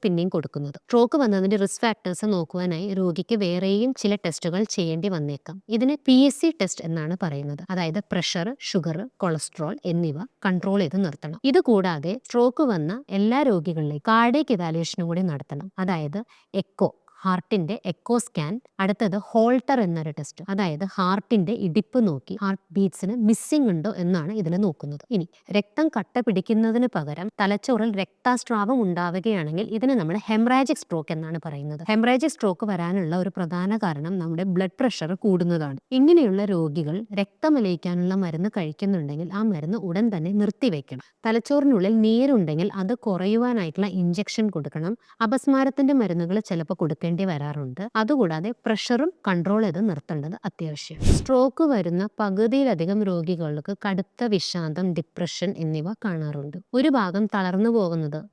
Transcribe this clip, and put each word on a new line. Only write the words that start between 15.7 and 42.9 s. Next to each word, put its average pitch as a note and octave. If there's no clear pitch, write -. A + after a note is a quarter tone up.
അതായത് F3+
എക്കോ, -
ഹാർട്ടിന്റെ F#3
എക്കോ A#3
സ്കാൻ, F#3
അടുത്തത് G3
ഹോൾട്ടർ A#3+
എന്നൊരു E3
ടെസ്റ്റ്, D3+
അതായത് F#3+
ഹാർട്ടിന്റെ F#3+
ഇടിപ്പ് G#3
നോക്കി C#3+
ഹാർട്ട് G3
ബീറ്റ്സിന് G3
മിസ്സിംഗ് A#3
ഉണ്ടോ E3+
എന്നാണ് F3
ഇതിൽ F3+
നോക്കുന്നത്. D#3
ഇനി F3+
രക്തം D4
കട്ട A3
പിടിക്കുന്നതിന് A3+
പകരം D#3+
തലച്ചോറിൽ G#3
രക്തസ്രാവം A3+
ഉണ്ടാവുകയാണെങ്കിൽ F3
ഇതിനെ A3+
നമ്മൾ F3+
ഹെമറാജിക് A#3+
സ്ട്രോക്ക് -
എന്നാണ് D#3+
പറയുന്നത്. D3+
ഹെമറാജിക് A#3+
സ്ട്രോക്ക് G3+
വരാനുള്ള F3
ഒരു F#3
പ്രധാന F3+
കാരണം F3
നമ്മുടെ E3
ബ്ലഡ് F#3
പ്രഷർ F#3+
കൂടുന്നതാണ്. F3
ഇങ്ങനെയുള്ള C4
രോഗികൾ E3
രക്തമലിയിക്കാനുള്ള F#3+
മരുന്ന് F3+
കഴിക്കുന്നുണ്ടെങ്കിൽ E3
ആ G3+
മരുന്ന് F#3
ഉടൻ G3
തന്നെ E3
നിർത്തിവെക്കണം. G3
തലച്ചോറിനുള്ളിൽ A3+
നീരുണ്ടെങ്കിൽ G#3+
അത് G3